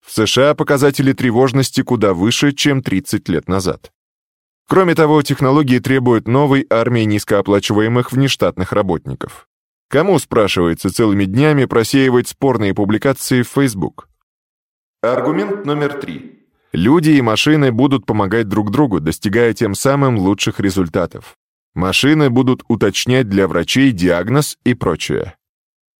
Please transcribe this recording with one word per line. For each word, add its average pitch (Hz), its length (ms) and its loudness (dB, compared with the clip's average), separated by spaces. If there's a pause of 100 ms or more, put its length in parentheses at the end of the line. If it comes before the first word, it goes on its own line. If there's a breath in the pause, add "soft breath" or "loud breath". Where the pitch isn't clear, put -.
В - 120 -20
С 110 140 0
Ш 135 240 2
А 147 40 2
показатели 139 580 0
тревожности 127 680 0
куда 104 320 0
выше, 120 380 0
чем 139 320 -2
тридцать - 440 -4
лет 80 200 -4
назад. 92 420 -4 (800)
Кроме 175 280 2
того, 156 260 4
технологии 135 560 2
требуют 123 480 0
новой 135 420 2
армии 113 340 0
низкооплачиваемых 107 1080 0
внештатных 104 640 -2
работников. 87 760 -4 (420)
Кому, 165 300 2
спрашивается, 92 760 0
целыми 101 320 0
днями 135 420 2
просеивать 123 600 2
спорные 110 480 -2
публикации 110 680 0
в 117 60 -4
Facebook? 110 600 -4 (920)
Аргумент 156 640 -2
номер 147 360 -4
три. - 420 -14 (300)
Люди 151 380 2
и 143 120 4
машины 135 480 2
будут 131 360 0
помогать 107 420 -2
друг 104 240 -2
другу, 120 260 0
достигая 104 560 0
тем 101 220 -2
самым 135 420 0
лучших 101 400 -2
результатов. 90 800 -4 (380)
Машины 135 540 2
будут 123 380 0
уточнять 117 600 0
для 98 180 2
врачей 90 460 0
диагноз 90 720 -2
и 123 100 0
прочее. 78 640 -6 (640)